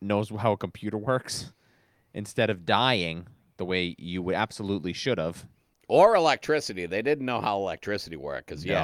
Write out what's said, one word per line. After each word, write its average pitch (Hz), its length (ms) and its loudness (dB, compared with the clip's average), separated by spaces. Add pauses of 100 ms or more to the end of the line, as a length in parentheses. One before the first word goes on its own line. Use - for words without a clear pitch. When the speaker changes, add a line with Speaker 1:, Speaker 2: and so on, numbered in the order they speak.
Speaker 1:
knows 101 300 0
how 107 220 2
a 101 40 2
computer 104 420 -6
works, 127 540 -4 (640)
instead 107 360 0
of 90 160 -4
dying 98 600 2 (300)
the 92 80 -6
way 90 340 0
you 87 240 -6
would 87 120 -2
absolutely 98 580 -2
should 127 260 -2
have. 82 280 -4 (440)
Speaker 2:
Or 190 240 8
electricity. 147 720 2
They 92 160 -2
didn't 139 240 0
know 120 140 -2
how 101 180 0
electricity 92 580 -6
worked 69 320 -8
'cause, 78 160 -10
yeah, 92 200 0